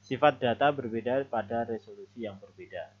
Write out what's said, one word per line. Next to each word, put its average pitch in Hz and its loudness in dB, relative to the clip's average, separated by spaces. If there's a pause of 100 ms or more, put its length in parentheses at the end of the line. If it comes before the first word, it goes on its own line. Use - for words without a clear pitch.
Sifat 135 4
data 127 4
berbeda 123 -2
pada 117 -2
resolusi 107 -10
yang 98 -8
berbeda. 90 -14